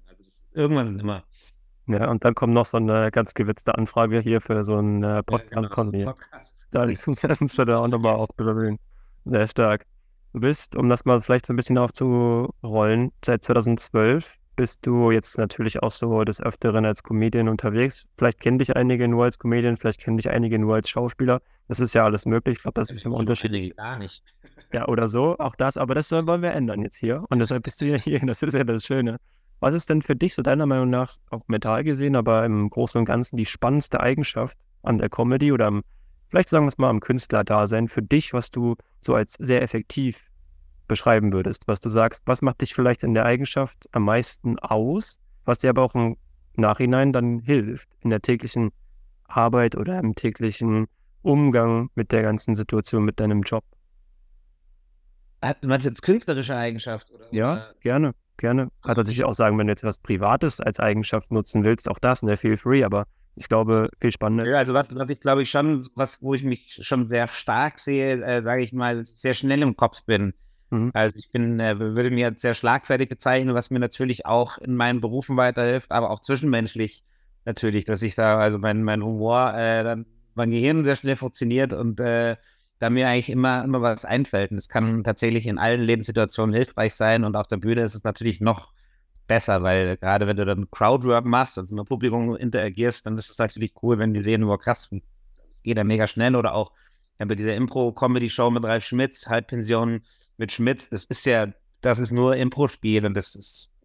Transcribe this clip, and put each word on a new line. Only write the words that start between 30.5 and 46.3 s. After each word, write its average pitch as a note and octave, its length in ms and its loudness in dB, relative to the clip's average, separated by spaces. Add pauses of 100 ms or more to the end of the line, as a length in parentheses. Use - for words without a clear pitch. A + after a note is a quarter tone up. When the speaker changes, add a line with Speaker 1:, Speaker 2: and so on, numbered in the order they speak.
Speaker 2:
Meinung C3 240 2
nach, B2 240 -2 (160)
auch A#2 160 -8
mental A2 360 0
gesehen, C#3 320 0
aber A2+ 300 4
im G#2 240 0
Großen A#2+ 300 0
und A2+ 60 4
Ganzen A#2+ 300 -2
die A2+ 120 0
spannendste C3+ 520 0
Eigenschaft C3 600 -2 (240)
an A2+ 160 2
der G2+ 100 0
Comedy C3+ 420 2
oder A#2 140 4
am, G#2 160 0 (460)
vielleicht F#3 220 2
sagen D3+ 160 4
wir C#3 40 2
es - 80 -8
mal, C3 120 2
am A2 100 2
Künstlerdasein A2 880 0
für A2+ 160 -4
dich, D3 280 0
was B2 200 -6
du A#2+ 240 -2 (240)
so B2 160 0
als G#2+ 240 0
sehr B2+ 240 2
effektiv A#2+ 680 -4 (580)
beschreiben G#2+ 460 2
würdest? F#2 340 -2
Was G#2 140 -2
du A2+ 80 -4
sagst, A2+ 380 2
was B2+ 160 0
macht C3 180 0
dich - 140 -4
vielleicht B2 280 2
in A2+ 120 2
der A2+ 100 2
Eigenschaft C3 640 -2
am G#2+ 120 0
meisten A#2 560 -2
aus, B2 600 -4 (260)
was A#2+ 140 0
dir C3 120 4
aber B2+ 100 2
auch B2+ 140 0
im A#2 200 0 (400)